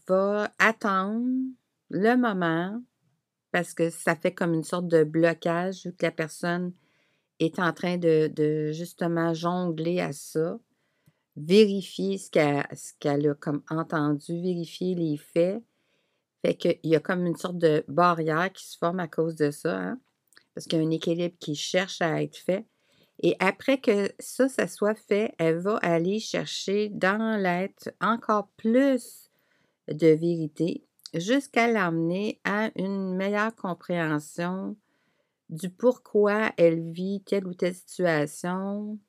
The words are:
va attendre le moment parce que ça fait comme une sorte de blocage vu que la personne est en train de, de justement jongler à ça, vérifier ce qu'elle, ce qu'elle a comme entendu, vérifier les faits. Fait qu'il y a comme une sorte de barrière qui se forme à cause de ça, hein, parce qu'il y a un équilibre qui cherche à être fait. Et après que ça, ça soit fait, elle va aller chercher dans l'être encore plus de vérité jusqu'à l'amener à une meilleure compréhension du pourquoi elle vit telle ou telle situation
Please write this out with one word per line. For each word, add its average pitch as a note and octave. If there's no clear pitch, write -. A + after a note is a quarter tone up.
va G3+
attendre G#3
le A3
moment F#3+
parce F3
que E3
ça E3
fait F3
comme E3+
une D#3+
sorte F3+
de D#3+
blocage E3+
vu F3
que -
la D#3+
personne F3
est D#3+
en E3+
train F3+
de, D#3+
de D3+
justement E3+
jongler E3+
à E3
ça, E3
vérifier G3
ce -
qu'elle, D3
ce -
qu'elle D3
a C#3+
comme D3
entendu, D#3+
vérifier F3+
les D#3+
faits. F#3
Fait F3
qu'il E3+
y D#3
a D3
comme F3+
une E3+
sorte F3+
de D#3+
barrière E3
qui -
se -
forme F3
à E3+
cause D#3+
de D3
ça, F3
hein, G3+
parce -
qu'il E3
y D#3
a -
un D#3+
équilibre F3
qui D3+
cherche F#3
à D#3
être D3+
fait. G3
Et E3+
après G3+
que G3+
ça, -
ça G#3+
soit G#3+
fait, G#3+
elle E3
va G3+
aller F3
chercher G3
dans G#3
l'être F#3
encore G#3+
plus B3+
de D3+
vérité D#3+
jusqu'à A#3
l'amener F3+
à G#3
une F#3+
meilleure G#3
compréhension F3
du E3
pourquoi G#3+
elle E3
vit F#3+
telle G3
ou F3+
telle F3+
situation F#3